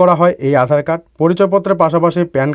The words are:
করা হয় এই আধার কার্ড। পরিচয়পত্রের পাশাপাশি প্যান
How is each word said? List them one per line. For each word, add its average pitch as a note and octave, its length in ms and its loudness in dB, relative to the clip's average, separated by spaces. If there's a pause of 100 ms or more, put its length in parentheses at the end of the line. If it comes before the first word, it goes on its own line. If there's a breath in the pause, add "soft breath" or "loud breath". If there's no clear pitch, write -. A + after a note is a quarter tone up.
করা F3+ 180 4
হয় F3 140 2 (140)
এই C#3 60 0 (100)
আধার D3 240 0
কার্ড। E3 140 -4 (200)
পরিচয়পত্রের F#3+ 600 0
পাশাপাশি E3+ 400 0 (120)
প্যান C3+ 220 -2